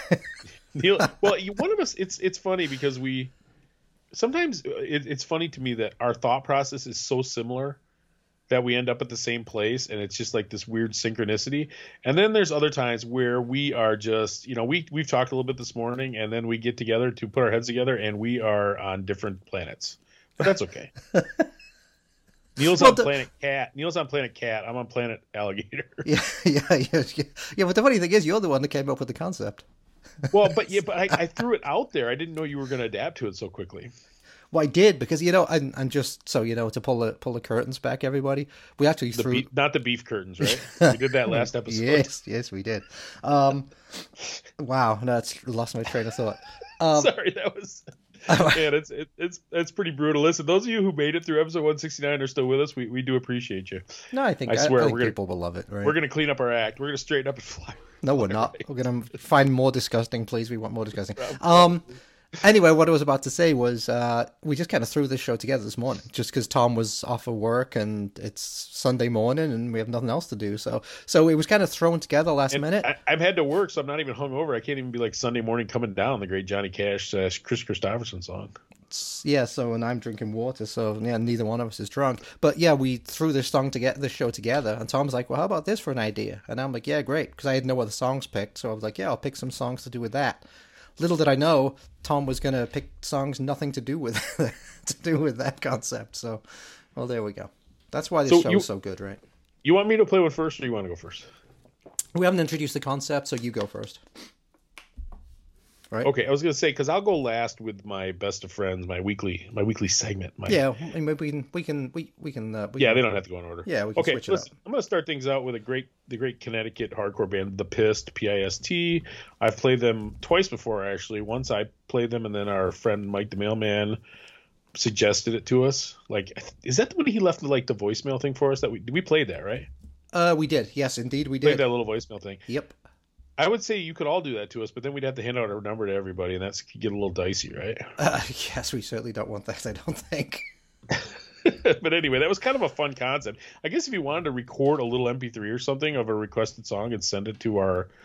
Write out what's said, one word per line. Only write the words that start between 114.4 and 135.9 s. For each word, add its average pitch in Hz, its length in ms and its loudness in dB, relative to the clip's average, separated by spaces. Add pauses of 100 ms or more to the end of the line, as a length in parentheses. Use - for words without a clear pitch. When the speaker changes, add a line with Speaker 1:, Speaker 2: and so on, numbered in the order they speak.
Speaker 1:
up. - 120 -20
Speaker 2:
I'm 208 60 -10
gonna 262 100 -2
start 170 240 -2
things 139 220 -4
out 135 160 0
with 127 100 -6
a 113 60 -6
great, 131 300 -6 (180)
the 120 100 -10
great 123 220 -4
Connecticut 113 520 -6
hardcore 101 380 -2
band, 98 300 -4
The 98 60 -2
Pist, 107 500 0
P 107 120 -2
I 101 140 2
S 95 160 -2
T. 170 460 0 (360)
I've 113 180 2
played 127 240 4
them 110 400 0
twice 185 260 2
before, 107 360 -4
actually. 98 380 -4
Once 120 300 -4
I 107 140 0 (240)
played 120 200 0
them, 117 160 -4
and 104 80 -6
then 101 160 -2
our 95 220 2
friend 104 360 0
Mike 101 220 -2
the 95 80 -8
Mailman 104 600 0 (800)
suggested 107 600 2
it 107 120 -6
to 127 180 6
us. - 300 -2 (140)
Like, 101 260 -4 (280)
is 127 140 -2
that 262 200 2
when 320 80 2
he 226 140 2
left, 175 240 2
like, 139 240 0
the 120 80 0
voicemail 113 440 -2
thing 139 140 -2
for 135 180 2
us? 131 100 -2
That 110 100 0
we, 117 100 -8 (100)
we 165 100 0
played 156 260 2
that, - 180 -8
right? 117 220 -6 (440)
Speaker 1:
Uh, 170 240 4
we 156 120 0
did. 135 260 0
Yes, 135 240 -2
indeed, 127 300 -2
we 135 100 -2
Speaker 2:
Played 147 140 6
Speaker 1:
did. 135 80 4
Speaker 2:
that 127 100 4
little 120 160 0
voicemail 110 340 -6
thing. 98 280 -12
Speaker 1:
Yep. 131 260 -6 (640)
Speaker 2:
I 156 120 4
would 202 160 2
say 214 140 -2
you 165 180 -6
could 160 100 -4
all 165 160 0
do 135 140 -6
that 104 160 -8
to 117 100 -8
us, 110 80 -6
but 120 140 -12
then 139 100 -6
we'd 139 120 -8
have 131 100 -4
to 117 80 -6
hand 123 160 -4
out 110 100 -2
our 101 100 -6
number 107 280 -4
to 98 60 -2